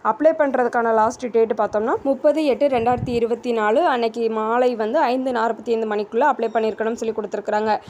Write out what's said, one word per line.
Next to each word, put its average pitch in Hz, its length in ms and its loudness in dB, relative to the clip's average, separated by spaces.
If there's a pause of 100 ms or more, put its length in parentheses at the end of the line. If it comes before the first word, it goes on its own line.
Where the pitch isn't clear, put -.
அப்ளை 294 340 4
பண்றதுக்கான 240 560 2
லாஸ்ட் 226 380 0
டேட் 226 200 2
பார்த்தோம்னா, 214 500 -2
முப்பது 285 420 2
எட்டு 277 220 2
ரெண்டாயிரத்தி 247 420 0
இருபத்தி 233 440 -2
நாலு 226 340 2
அன்னைக்கு 233 440 0
மாலை 226 460 0
வந்து 220 220 -2
ஐந்து 262 340 0
நாற்பத்தைந்து 226 540 -2
மணிக்குள்ள 214 460 -2
அப்ளை 226 200 -2
பண்ணியிருக்கணும்னு 220 500 -2
சொல்லி 220 120 -4
கொடுத்துருக்குறாங்க. 214 640 -2 (120)